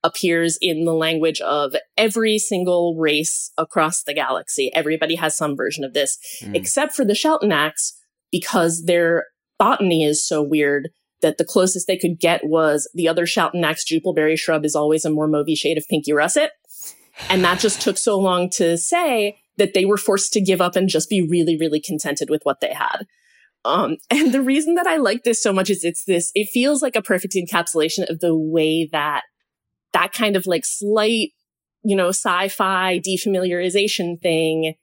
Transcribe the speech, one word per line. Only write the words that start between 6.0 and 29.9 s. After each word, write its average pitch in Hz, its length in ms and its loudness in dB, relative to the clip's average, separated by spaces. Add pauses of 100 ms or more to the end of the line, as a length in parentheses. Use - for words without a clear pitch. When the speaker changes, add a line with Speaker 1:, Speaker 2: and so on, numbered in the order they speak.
Speaker 2:
Mm. - 140 -10
Speaker 1:
except 285 400 -2
for 269 100 0
the 202 120 2
Shelton 208 340 2
Axe, 151 440 -2 (360)
because 170 540 0
their 170 400 2 (340)
botany 190 460 4
is 151 200 2
so 151 180 0
weird 143 480 0 (320)
that 156 160 2
the 175 80 0
closest 185 400 0
they 185 100 0
could 175 240 -2
get 170 260 2
was, 151 480 2
"The 165 140 0
other 170 180 0
Shelton 170 380 0
Axe 156 260 -2
jupilberry 160 480 0
shrub 156 280 0
is 147 100 -2
always 151 300 2
a 156 40 0
more 151 160 0
mauvie 151 300 0
shade 151 220 -2
of 151 100 -8
pinky 147 240 -2
russet." 170 380 2 (800)
And 185 120 2
that 180 160 2
just 214 220 0
took 190 180 0
so 208 200 0
long 185 320 2
to 170 280 2
say 254 600 0 (180)
that 196 180 2
they 190 120 4
were 202 100 2
forced 196 380 0
to 220 80 4
give 185 180 2
up 180 160 2
and 190 140 2
just 160 180 0
be 196 140 2
really, 165 340 2
really 156 240 0
contented 147 500 -6
with 156 140 0
what 139 160 0
they - 140 -4
had. - 320 -4 (580)
Um, 160 320 0 (140)
and 294 220 4
the 269 100 2
reason 302 340 2
that 349 100 0
I 320 120 0
like 233 260 0
this 233 180 0
so 208 100 2
much 190 180 2
is 190 120 0
it's 170 220 -4
this, 175 320 0
it 208 140 -2
feels 262 320 2
like 262 120 -2
a 214 80 0
perfect 190 320 -2
encapsulation 170 760 0
of 165 120 -6
the 170 160 2
way 156 560 0
that 147 300 -2 (720)